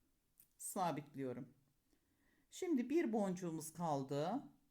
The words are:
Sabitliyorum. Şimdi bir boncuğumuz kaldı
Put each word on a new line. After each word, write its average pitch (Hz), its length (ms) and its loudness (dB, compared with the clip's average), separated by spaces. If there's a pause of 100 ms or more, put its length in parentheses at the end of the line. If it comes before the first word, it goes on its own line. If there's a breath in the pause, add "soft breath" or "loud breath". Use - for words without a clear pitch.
(580)
Sabitliyorum. 139 920 -2 (1040 soft breath)
Şimdi 277 380 0
bir 285 240 4
boncuğumuz 180 600 0
kaldı 151 680 0 (280)